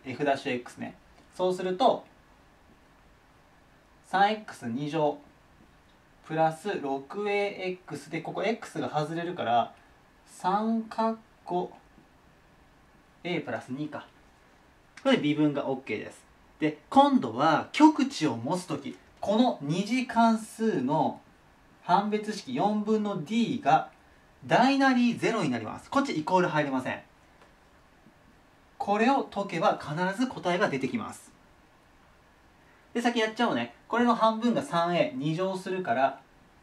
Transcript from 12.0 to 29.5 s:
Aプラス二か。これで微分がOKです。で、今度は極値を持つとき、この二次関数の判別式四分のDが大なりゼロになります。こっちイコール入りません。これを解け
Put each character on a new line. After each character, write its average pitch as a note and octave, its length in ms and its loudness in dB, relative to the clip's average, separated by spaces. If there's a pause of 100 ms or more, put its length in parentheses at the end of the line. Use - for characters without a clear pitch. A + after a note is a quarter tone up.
A E3+ 160 -4
プ C3 100 -8
ラ A2 80 -4
ス - 80 -18
二 C#3 220 -6
か。 - 180 -12 (920)
こ C4+ 80 2
れ B3+ 80 6
で D#3 60 -2
微 D3 120 2
分 D3 180 2
が C3+ 120 -4
OK C3 220 -4
で G#2 220 -6
す。 - 140 -20 (360)
で、 D3+ 180 -2 (120)
今 C4+ 300 6
度 A2 160 -6
は C#3 380 2
極 D4+ 320 6
値 D#3 220 -2
を A#2 100 -2
持 C3 180 -4
つ F3+ 120 -6
と D3+ 100 -6
き、 B2+ 200 -12 (220)
こ G#3 180 0
の B3 240 4
二 E3 220 -2
次 A#3+ 220 -2
関 A3+ 320 4
数 A3 440 -2
の C3+ 380 0 (600)
判 G3+ 280 2
別 G#3+ 220 -2
式 - 220 -10
四 G#3 300 0
分 G#3+ 200 0
の F3+ 220 -4
D G3+ 360 0
が - 280 2 (560)
大 A#3 320 4
な C4+ 160 4
り A#3+ 220 2
ゼ G#3 160 0
ロ G#3+ 120 0
に - 60 0
な A#2 100 -2
り A2 60 -10
ま - 140 -10
す。 - 100 -20
こ C4+ 120 2
っ - 20 4
ち C4 140 -4
イ D3+ 60 0
コ F#3 140 4
ー F3+ 40 6
ル E3+ 60 4
入 D3+ 180 0
り C#3 40 -4
ま C3 120 -2
せ G#2+ 100 -6
ん。 G2 100 -8 (1800)
こ G3+ 200 0
れ A3+ 120 4
を B3+ 160 2
解 G3 220 -6
け E3+ 120 -6